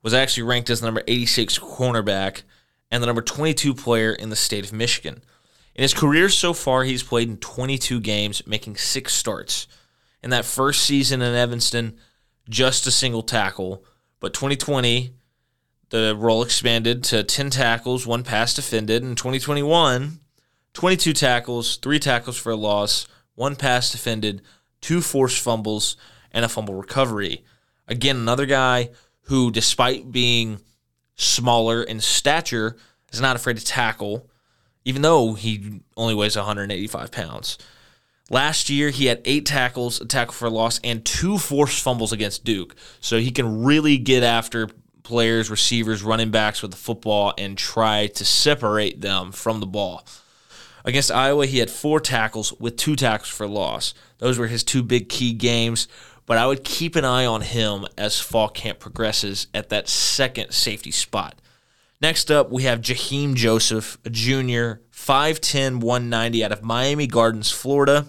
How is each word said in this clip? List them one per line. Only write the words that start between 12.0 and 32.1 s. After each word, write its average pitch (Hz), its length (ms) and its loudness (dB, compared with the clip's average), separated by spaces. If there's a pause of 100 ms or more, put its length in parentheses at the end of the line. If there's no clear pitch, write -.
just 131 400 2
a - 20 0
single 120 320 0
tackle. 98 600 -2 (340)
But - 160 -8
twenty 139 220 -2
twenty, 123 560 0 (800)
the 110 280 2
role 113 240 4
expanded 120 600 2
to 110 180 2
ten 139 260 -2
tackles, 127 600 0
one 117 160 -2
pass 117 300 0
defended. 113 500 0
In 127 100 -6
twenty 131 240 -4
twenty-one, 147 800 2 (560)
twenty-two 180 380 2
tackles, 123 640 0
three 147 240 -2
tackles 123 360 0
for - 140 -6
a 113 60 0
loss, 104 500 0 (300)
one 139 180 -4
pass 123 380 2
defended, 107 500 -4 (380)
two 170 200 0
forced 131 420 0
fumbles, 110 540 -2 (360)
and 117 120 0
a 117 40 0
fumble 107 260 -6
recovery. 104 720 -2 (440)
Again, 127 280 0
another 123 300 0
guy 127 440 2 (320)
who, 127 280 2
despite 123 640 0
being 117 480 2 (540)
smaller 117 680 2
in 110 180 -8
stature, 120 760 0 (360)